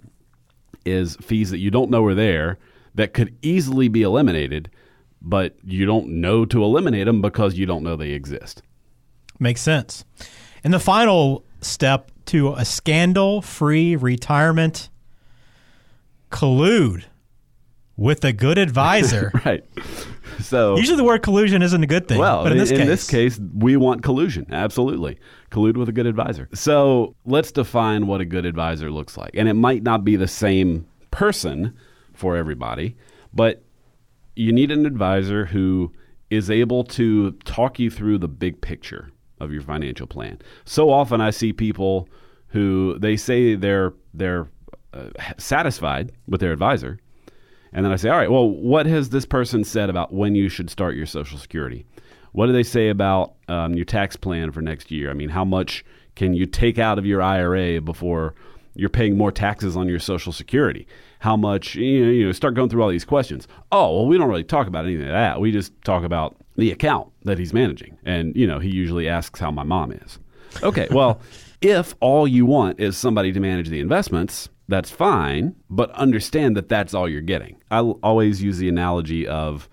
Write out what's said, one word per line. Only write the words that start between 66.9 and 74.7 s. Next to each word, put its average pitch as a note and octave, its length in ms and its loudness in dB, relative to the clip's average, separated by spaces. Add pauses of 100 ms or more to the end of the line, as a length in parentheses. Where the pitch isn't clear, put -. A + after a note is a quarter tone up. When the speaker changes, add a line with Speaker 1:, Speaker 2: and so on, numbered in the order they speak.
Speaker 1:
that G2 140 -2
he's F2 160 -6
managing. A2 520 -2
And, E2+ 300 -4
you B2 120 2
know, C#2+ 120 -2
he F#2 100 -4
usually F2 380 -2
asks E2 320 -6
how D2+ 120 -4
my D2 120 -6
mom D#2 280 -2
is." - 280 -18 (440)
Okay, - 280 0
well, B2+ 300 2 (200)
<laughs> - 200 -16
if F3+ 380 2
all C#3+ 280 4
you B2 180 6
want A#2+ 340 2
is G2 180 -2
somebody G#2+ 360 2
to G2 60 -2
manage F#2 300 -2
the D#2 100 -4
investments, F2+ 720 -2 (180)
that's F#2+ 220 -2